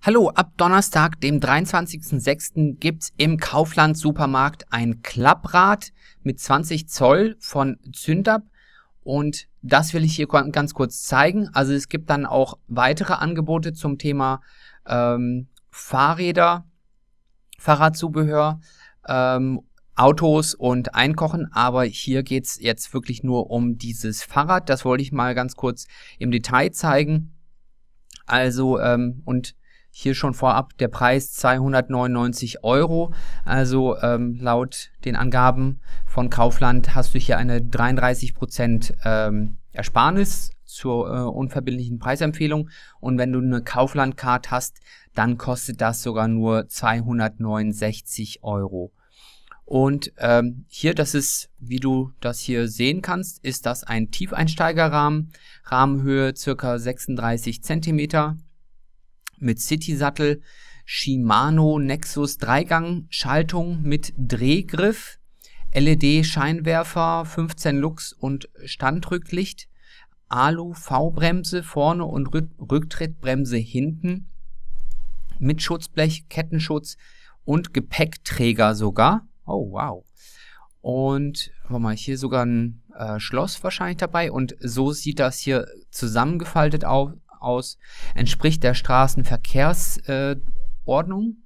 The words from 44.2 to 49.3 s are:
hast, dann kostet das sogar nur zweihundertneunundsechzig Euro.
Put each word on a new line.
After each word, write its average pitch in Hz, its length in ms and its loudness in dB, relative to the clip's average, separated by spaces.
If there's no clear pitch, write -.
hast, - 280 -6
dann 120 240 0
kostet 123 420 -6
das 117 220 -2
sogar 110 240 -2
nur 113 400 0
zweihundertneunundsechzig 110 1800 -4
Euro. 95 500 -6